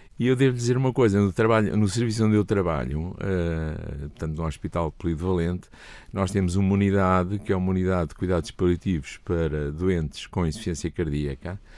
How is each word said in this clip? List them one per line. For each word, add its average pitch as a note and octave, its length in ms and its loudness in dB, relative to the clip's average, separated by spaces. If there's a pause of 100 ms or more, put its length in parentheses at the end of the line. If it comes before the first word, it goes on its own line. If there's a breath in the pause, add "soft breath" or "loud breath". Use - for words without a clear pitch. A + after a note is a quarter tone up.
(180 loud breath)
E - 80 -2
eu B2+ 80 4
devo B2+ 220 4
dizer A#2+ 220 0
uma C3 160 0
coisa, A2 260 4
no G2+ 140 4
trabalho, A2 420 4
no G#2 140 4
serviço A2+ 360 0
onde G#2+ 120 4
eu G#2 80 4
trabalho, E2 720 -2
eh, D#2+ 800 -4
portanto, D2+ 380 -8
no E2 80 -4
Hospital D#2+ 480 -6
Polivalente, F2 760 -2 (460 loud breath)
nós F#2+ 180 -2
temos F#2 240 0
uma G2 180 4
unidade, G2 680 2
que D2+ 120 -4
é G2 40 2
uma F#2 140 0
unidade F#2 420 0
de - 40 -18
cuidados F2+ 340 0
paliativos F2 680 -2
para D2+ 560 -2
doentes E2 520 -2
com F2+ 220 -2
insuficiência E2 420 -6
cardíaca, D2 720 -6 (180 loud breath)